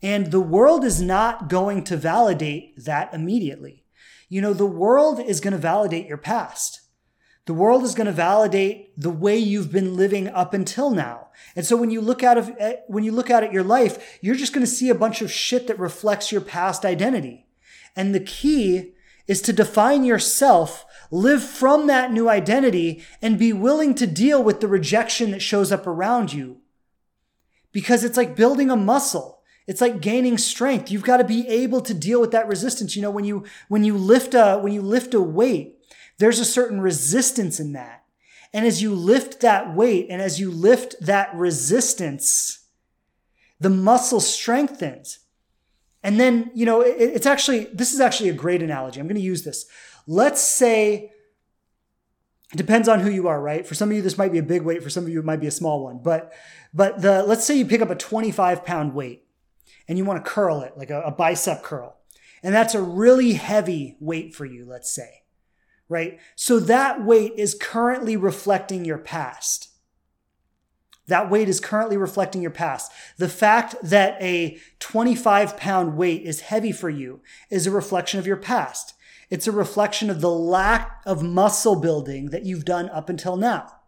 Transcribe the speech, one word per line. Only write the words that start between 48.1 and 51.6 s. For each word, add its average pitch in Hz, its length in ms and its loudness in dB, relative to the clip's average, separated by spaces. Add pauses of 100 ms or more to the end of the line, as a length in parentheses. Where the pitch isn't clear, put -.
a 165 40 -4
great 165 280 -2
analogy. 135 360 -8
I'm 143 80 -10
gonna 208 140 -4
use 185 240 -4
this. - 220 -10 (400)
Let's 254 340 2
say, 214 720 2 (1400)